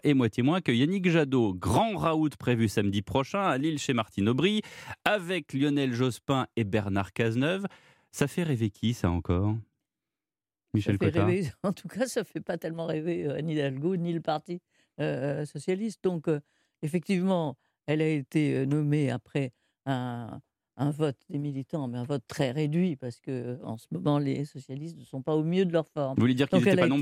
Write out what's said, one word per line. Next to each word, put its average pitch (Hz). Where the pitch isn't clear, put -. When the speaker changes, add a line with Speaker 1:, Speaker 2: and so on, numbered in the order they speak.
Speaker 1:
et 147
moitié 120
moins 165
que 147
Yannick 175
Jadot. 131
Grand 151
raout 156
prévu 113
samedi 104
prochain 135
à 156
Lille 151
chez -
Martine 110
Aubry, 185
avec 180
Lionel 139
Jospin 127
et 117
Bernard 98
Cazeneuve. 135
Ça 147
fait 180
rêver 117
qui, 113
ça, -
encore ? 90
Michel 104
Speaker 2:
Ça 98
fait -
Speaker 1:
Cottard. 170
Speaker 2:
rêver. 180
<laughs> -
En 190
tout -
cas, 226
ça 233
fait -
pas 170
tellement 165
rêver, 165
euh, 139
Anne 165
Hidalgo, 147
ni 170
le 165
parti, 160
euh, 143
socialiste. 185
Donc, 175
euh, 151
effectivement, 175
elle 156
a 156
été, 147
euh, 135
nommée 147
après 127
un, 123
un 143
vote 147
des -
militants, 143
mais 120
un 123
vote 143
très 139
réduit, 156
parce 120
que, -
euh, 123
en 113
ce -
moment, 147
les 139
socialistes 151
ne 135
sont 135
pas 156
au 156
mieux 180
de 170
leur 160
forme. 135
Speaker 1:
Vous -
voulez 123
dire 135
qu'ils 190
Speaker 2:
Donc, 165
Speaker 1:
n'étaient 196
Speaker 2:
elle 180
a -
Speaker 1:
pas 139
Speaker 2:
été 143